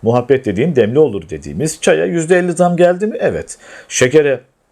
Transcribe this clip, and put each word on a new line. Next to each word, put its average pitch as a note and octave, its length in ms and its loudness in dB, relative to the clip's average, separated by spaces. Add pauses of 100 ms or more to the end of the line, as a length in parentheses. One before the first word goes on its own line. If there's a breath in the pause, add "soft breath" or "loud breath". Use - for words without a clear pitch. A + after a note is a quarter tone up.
Muhabbet B2 420 0
dediğin A#2+ 320 -2
demli A#2 220 2
olur G2+ 300 0
dediğimiz D#2 520 -8
çaya E3 240 0
yüzde F3 340 0
elli F3 140 -2
zam F3 240 0
geldi F3+ 300 2
mi? A3 140 -6
Evet. F2+ 380 -6 (300 loud breath)
Şekere C3+ 520 2 (320)